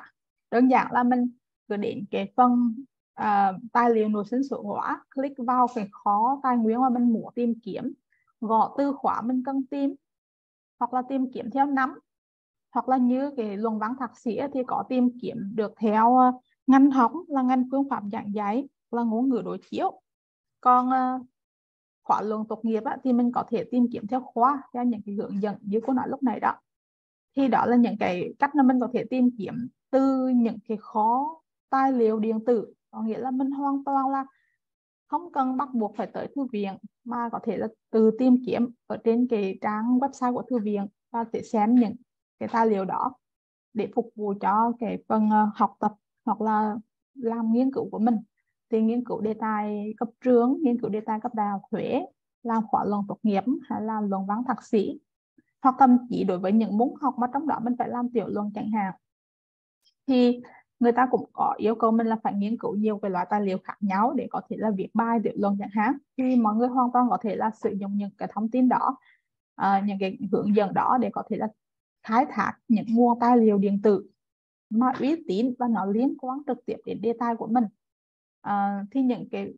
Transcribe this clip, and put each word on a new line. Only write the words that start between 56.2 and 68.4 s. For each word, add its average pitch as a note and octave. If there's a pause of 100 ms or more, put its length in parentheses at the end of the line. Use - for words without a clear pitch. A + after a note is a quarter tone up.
đối F#3
với F#3+
những G#3
môn B3 (120)
học C4+
mà A#3+
trong D4
đó C4+
mình B3
phải -
làm A#3+
tiểu A#3
luận G#3
chẳng G#3+
hạn, G#3 (1120)
thì B3 (380)
người A#3+
ta B3
cũng -
có -
yêu A3
cầu A3+
mình A3+
là A3
phải G3
nghiên G3+
cứu -
nhiều G#3+
cái G3+
loại F#3
tài G#3
liệu F#3+
khác -
nhau G#3
để B3
có -
thể -
là G#3+
viết F#3+
bài A#3
tiểu -
luận G3+
chẳng G3+
hạn. A3 (200)
Thì B3+
mọi G#3+
người A#3+
hoàn B3
toàn B3
có F#3
thể G#3
là A3
sử -
dụng G3+
những G3+
cái -
thông G#3+